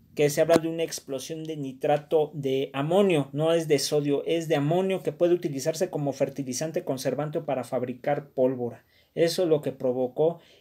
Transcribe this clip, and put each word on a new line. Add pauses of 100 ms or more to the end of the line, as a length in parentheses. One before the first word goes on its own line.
(160)
que
se
habla
de
una
explosión
de
nitrato
de
amonio,
no
es
de
sodio,
es
de
amonio
que
puede
utilizarse
como
fertilizante,
conservante
o
para
fabricar
pólvora. (320)
Eso
es
lo
que
provocó (220)